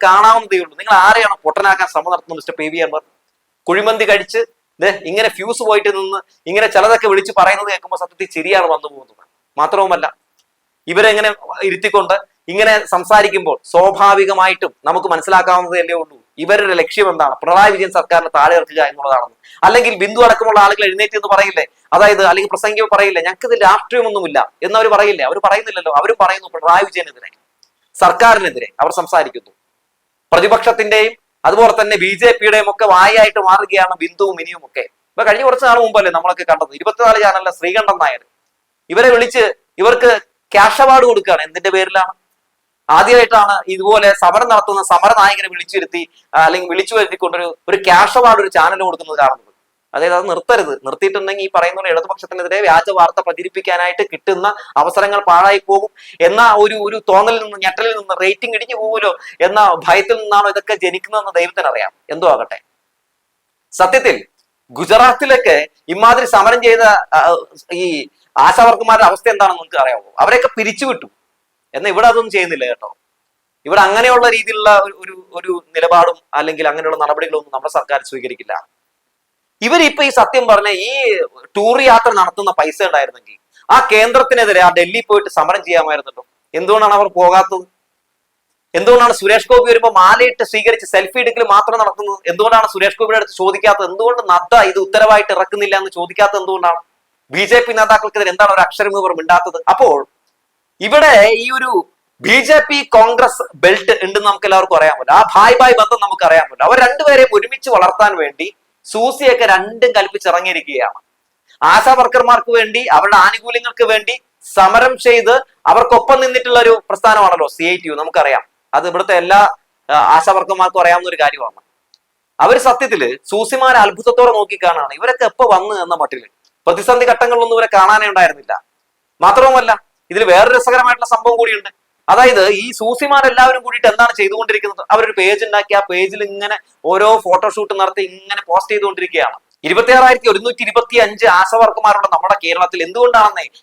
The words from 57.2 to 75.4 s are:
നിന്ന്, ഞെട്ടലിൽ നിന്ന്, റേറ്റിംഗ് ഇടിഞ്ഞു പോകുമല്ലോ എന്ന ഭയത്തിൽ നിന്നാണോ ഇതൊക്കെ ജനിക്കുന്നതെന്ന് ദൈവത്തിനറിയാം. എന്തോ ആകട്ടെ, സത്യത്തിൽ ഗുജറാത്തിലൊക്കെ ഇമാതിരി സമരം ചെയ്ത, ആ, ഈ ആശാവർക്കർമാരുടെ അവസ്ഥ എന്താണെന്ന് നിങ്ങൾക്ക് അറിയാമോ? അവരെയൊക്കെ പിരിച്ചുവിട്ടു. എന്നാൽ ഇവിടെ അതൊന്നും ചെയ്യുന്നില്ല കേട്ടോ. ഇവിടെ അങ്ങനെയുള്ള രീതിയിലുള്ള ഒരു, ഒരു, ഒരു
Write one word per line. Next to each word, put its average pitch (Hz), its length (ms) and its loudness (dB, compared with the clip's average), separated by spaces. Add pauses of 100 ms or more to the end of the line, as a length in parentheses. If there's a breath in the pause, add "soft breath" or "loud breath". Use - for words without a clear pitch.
നിന്ന്, 208 140 -14
ഞെട്ടലിൽ 190 340 -4
നിന്ന്, 190 300 -8
റേറ്റിംഗ് 208 340 -4
ഇടിഞ്ഞു 233 200 -10
പോകുമല്ലോ 214 420 -4 (240 loud breath)
എന്ന 185 460 2
ഭയത്തിൽ 196 300 0
നിന്നാണോ 208 320 0
ഇതൊക്കെ 202 260 -6
ജനിക്കുന്നതെന്ന് 190 640 -6
ദൈവത്തിനറിയാം. 143 520 -4 (180)
എന്തോ 165 180 -4
ആകട്ടെ, - 340 -2 (1080)
സത്യത്തിൽ 185 540 -2 (460)
ഗുജറാത്തിലൊക്കെ 226 960 2 (200)
ഇമാതിരി 233 380 2
സമരം 233 360 2
ചെയ്ത, 233 200 2 (340)
ആ, 160 220 2 (360)
ഈ 170 340 -6 (300)
ആശാവർക്കർമാരുടെ 220 680 4
അവസ്ഥ 185 240 0
എന്താണെന്ന് 196 300 0
നിങ്ങൾക്ക് 160 240 -4
അറിയാമോ? 113 360 -6
അവരെയൊക്കെ 247 380 2
പിരിച്ചുവിട്ടു. 226 480 -6 (680)
എന്നാൽ 185 180 -6
ഇവിടെ 214 160 2
അതൊന്നും 226 240 2
ചെയ്യുന്നില്ല 170 340 -4
കേട്ടോ. 117 300 -10 (680)
ഇവിടെ 185 160 2
അങ്ങനെയുള്ള 240 480 2
രീതിയിലുള്ള 214 540 0
ഒരു, 202 160 -10
ഒരു, 190 340 -20
ഒരു 175 300 -8 (120)